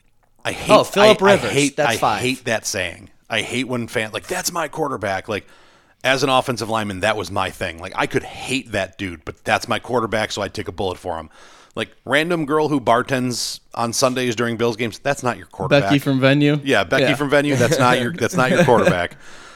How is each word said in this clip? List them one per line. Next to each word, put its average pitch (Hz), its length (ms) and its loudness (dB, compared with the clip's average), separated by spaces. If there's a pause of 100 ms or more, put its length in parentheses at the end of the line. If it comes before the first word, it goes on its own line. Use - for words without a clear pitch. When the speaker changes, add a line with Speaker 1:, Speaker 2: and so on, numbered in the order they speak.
(440)
Speaker 1:
I 110 80 -2
hate. - 220 -8
Speaker 2:
Oh, 180 100 8
Phillip 208 380 4
Speaker 1:
I, 190 40 2
I 202 100 6
Speaker 2:
Rivers. 123 160 -2
Speaker 1:
hate, 139 260 0
Speaker 2:
That's 143 180 2
Speaker 1:
I - 20 -4
Speaker 2:
five. 107 240 0
Speaker 1:
hate 131 240 -4
that 113 200 -2
saying. 92 440 -6 (200)
I 110 120 0
hate 120 260 -4
when 120 200 -4
fans, 110 260 -4
like, 107 140 -8
"That's - 240 -6
my 170 160 -6
quarterback." 120 640 -4
Like, 101 160 -4 (580)
as 131 200 2
an 139 60 0
offensive 120 400 0
lineman, 104 320 -4
that 107 140 2
was 98 160 -8
my 95 200 -4
thing. 85 280 -8
Like, 90 160 -12
I 139 120 -2
could - 160 -2
hate 127 480 -8
that 95 260 -4
dude, 90 280 -8
but - 200 -16
that's 104 220 0
my 110 120 -2
quarterback, 110 520 -2
so 107 100 -6
I'd 98 120 -6
take 98 140 -8
a 101 60 -8
bullet 92 240 -4
for 87 200 -8
him. 80 120 -10 (440)
Like, - 300 -8
random 160 420 0
girl 151 220 0
who 139 140 0
bartends 123 800 0 (120)
on 117 200 -4
Sundays 127 420 0
during 117 220 -2
Bills 117 180 0
games, 110 240 -6
that's 139 240 -4
not 120 140 -2
your 90 80 -16
quarterback. 143 380 2
Speaker 3:
Becky 139 160 4
from 135 200 0
Venue? 147 460 4
Speaker 1:
Yeah, 117 180 2
Becky 135 200 0
Speaker 3:
Yeah. 123 120 2
Speaker 1:
from 143 140 -2
Venue, 143 260 2
that's 131 240 2
not 123 220 4
your, 120 100 -2
that's - 240 -2
not 127 160 2
your 156 140 4
Speaker 2:
<laughs> - 0 -
Speaker 1:
quarterback. 92 500 2 (400)